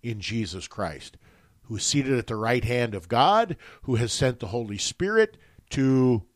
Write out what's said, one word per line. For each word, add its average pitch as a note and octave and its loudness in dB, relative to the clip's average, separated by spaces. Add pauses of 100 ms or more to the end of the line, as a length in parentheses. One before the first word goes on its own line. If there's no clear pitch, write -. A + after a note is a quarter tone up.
in A2+ -6
Jesus F#2+ -6
Christ, D#2+ -8 (460)
who A2+ -10
is F#2+ -4
seated C3+ 0
at A2+ -2
the A#2 -6
right A2+ 0
hand A#2 -2
of F2 -10
God, F3 4 (280)
who B2 0
has A2+ 0
sent B2+ 0
the A2 -8
Holy G#2 -6
Spirit G#3+ 0 (340)
to C3 4 (120)